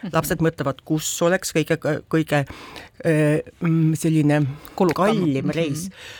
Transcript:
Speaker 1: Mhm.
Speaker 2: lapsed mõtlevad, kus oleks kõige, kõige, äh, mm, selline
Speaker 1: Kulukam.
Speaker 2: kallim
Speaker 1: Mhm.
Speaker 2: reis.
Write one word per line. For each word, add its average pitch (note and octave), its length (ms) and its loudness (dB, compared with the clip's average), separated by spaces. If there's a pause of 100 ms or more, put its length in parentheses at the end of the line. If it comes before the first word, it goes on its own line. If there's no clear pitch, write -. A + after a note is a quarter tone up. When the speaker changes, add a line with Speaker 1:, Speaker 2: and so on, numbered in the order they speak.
Speaker 1:
Mhm. F3+ 100 -8
Speaker 2:
lapsed D#3+ 320 0
mõtlevad, D3 400 -2
kus D#3 240 -2 (140)
oleks F3+ 340 0
kõige, D#3+ 220 0 (340)
kõige, D3+ 320 2 (600)
äh, D3+ 360 2 (200)
mm, D#3+ 340 2
selline D3+ 480 2 (340)
Speaker 1:
Kulukam. F3+ 300 2
Speaker 2:
kallim F3+ 400 0
Speaker 1:
Mhm. - 100 -2
Speaker 2:
reis. D#3+ 320 -4 (320)